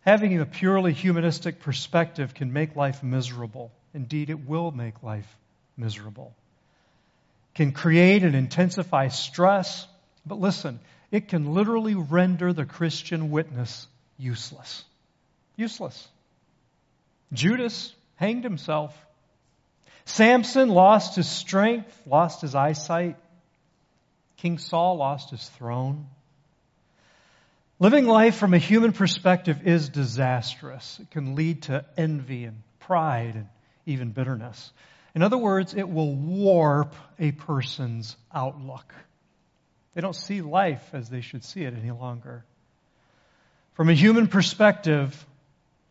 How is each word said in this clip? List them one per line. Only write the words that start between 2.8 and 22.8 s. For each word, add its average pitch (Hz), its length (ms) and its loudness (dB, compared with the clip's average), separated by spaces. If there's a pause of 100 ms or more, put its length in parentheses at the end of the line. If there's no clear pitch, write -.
miserable. 123 680 -6 (220)
Indeed, 147 360 -6
it 151 160 -8
will 165 260 -4
make 117 300 -10
life 107 360 -12 (400)
miserable. 107 580 -10 (1200)
Can 143 160 2
create 180 520 6
and 151 120 2
intensify 135 720 0
stress. 180 800 0 (380)
But 202 140 -10
listen, 170 400 -4 (300)
it 202 200 -4
can 151 240 -2
literally 214 420 0
render 180 560 0
the 156 140 -2
Christian 160 680 -4
witness 151 560 -6 (300)
useless. - 680 -12 (720)
Useless. 214 520 -10 (1200)
Judas 214 640 -2 (200)
hanged 233 280 -2
himself. 151 500 -6 (1080)
Samson 240 680 4
lost 202 460 6
his 175 120 0
strength, 214 600 -2 (160)
lost 151 360 2
his 139 120 -8
eyesight. 156 640 -2 (1200)